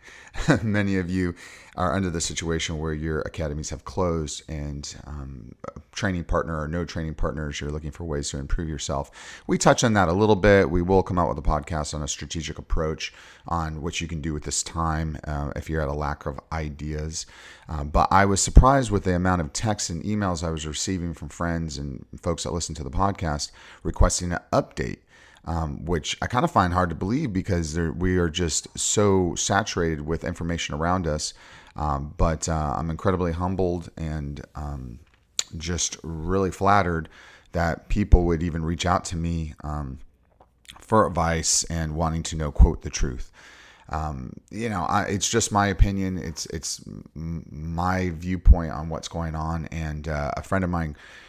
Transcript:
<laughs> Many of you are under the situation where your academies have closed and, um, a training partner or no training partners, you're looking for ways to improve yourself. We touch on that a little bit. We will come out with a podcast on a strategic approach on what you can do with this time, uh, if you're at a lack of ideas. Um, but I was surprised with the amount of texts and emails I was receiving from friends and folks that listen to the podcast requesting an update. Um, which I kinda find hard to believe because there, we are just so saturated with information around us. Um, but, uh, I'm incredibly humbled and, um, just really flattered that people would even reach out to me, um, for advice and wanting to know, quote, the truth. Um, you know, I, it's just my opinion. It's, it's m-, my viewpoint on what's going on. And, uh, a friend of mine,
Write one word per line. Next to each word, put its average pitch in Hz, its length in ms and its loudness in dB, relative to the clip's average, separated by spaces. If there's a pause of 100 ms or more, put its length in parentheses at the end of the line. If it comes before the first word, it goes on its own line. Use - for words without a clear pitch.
(480)
<laughs> 135 160 4
Many 101 340 2
of 87 120 0
you 90 260 0 (400)
are 87 200 0
under 95 140 0
the 82 120 -2
situation 82 580 -4
where 78 140 -2
your 78 280 -2
academies 76 480 -6
have 69 160 -12
closed 82 640 -2
and, 73 460 -8 (100)
um, 69 480 -12 (220)
a - 40 -16 (120)
training 90 320 -2
partner 80 360 0
or 76 80 -4
no 85 180 -2
training 80 300 -6
partners, 76 460 -4
you're 73 100 -4
looking 78 200 -6
for - 120 -12
ways 73 260 -4
to 73 80 -8
improve 71 300 0
yourself. 71 440 -4 (360)
We 180 120 2
touch - 240 6
on 113 100 4
that 95 160 6
a 85 40 4
little 107 220 6
bit. 98 360 8
We 87 100 2
will 92 220 6
come 90 160 -2
out 78 100 4
with 67 80 -2
a 78 100 -6
podcast 76 460 0
on 76 100 -6
a 71 40 -6
strategic 78 520 -6
approach 78 540 -2 (340)
on 80 340 -2
what 82 200 -4
you 82 60 -4
can 78 140 -6
do 78 120 -2
with 76 100 -4
this 73 200 -4
time, 80 600 -2
uh, 73 300 -4
if - 140 -8
you're 78 120 0
at 71 60 0
a 69 60 -2
lack 73 320 -4
of 71 140 -6 (120)
ideas. 76 760 -6 (440)
Um, 76 200 -6
but 82 220 4
I 98 140 8
was 98 160 4
surprised 131 500 8
with 98 120 2
the 90 120 2
amount 90 260 2
of 73 120 -4
texts - 360 -2
and 85 140 -6
emails 95 400 -2
I 85 60 0
was 78 180 -4
receiving 85 460 -4
from 78 160 -10
friends 82 480 -2
and 71 280 -8 (160)
folks 85 220 -2
that 58 100 -4
listen 82 220 -4
to 76 80 -8
the 65 80 -8
podcast 92 600 0 (320)
requesting 87 500 2
an - 60 -2 (120)
update. 65 460 0 (480)
Um, 82 380 -4
which 80 380 -2
I 92 60 -2
kinda - 200 0
find 90 240 4
hard 90 200 4
to 78 40 -6
believe 117 380 -2
because 85 400 0
there, 82 180 0
we 92 260 2
are 87 120 4
just 82 360 -2 (140)
so 95 560 4
saturated 90 680 0
with 80 180 -4
information 85 500 -4
around 85 320 0
us. 78 280 -2 (420)
Um, 73 400 -2
but, 82 320 2
uh, 76 300 0
I'm 82 120 -2
incredibly 85 440 0
humbled 90 640 -2
and, 76 420 -6 (160)
um, 67 440 -8 (580)
just 82 440 -4
really 85 480 0
flattered 87 600 2 (420)
that 85 380 -2
people 90 340 6
would 85 180 4
even 82 220 -2
reach 85 220 -2
out 90 180 2
to - 140 -6
me, 82 360 -2 (120)
um, 73 340 -6 (800)
for 110 260 4
advice 82 600 0
and 80 280 -4
wanting 82 300 -2
to - 140 -6
know, 76 120 -2
quote, - 340 6
the 78 60 -8
truth. 67 400 -4 (600)
Um, 73 420 -6 (180)
you 110 200 -6
know, 92 140 -2
I, 98 240 2
it's 98 220 -2
just 117 220 0
my 101 160 4
opinion. 98 520 2
It's, - 280 -8
it's - 320 -8 (380)
m-, 82 340 -6
my 87 600 -2
viewpoint 85 600 4
on 76 160 -6
what's - 220 -6
going 82 260 -4
on. 80 380 -2
And, 76 340 -4
uh, 73 300 -2
a - 40 -6
friend 95 220 0
of 87 60 0
mine, 82 260 -2 (340)